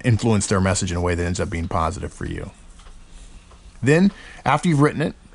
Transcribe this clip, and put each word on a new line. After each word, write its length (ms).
influence 440
their 120
message 300
in 60
a 40
way 140
that 100
ends 140
up 100
being 200
positive 440
for 140
you. 240
Then, 280
after 240
you've 120
written 220
it, 120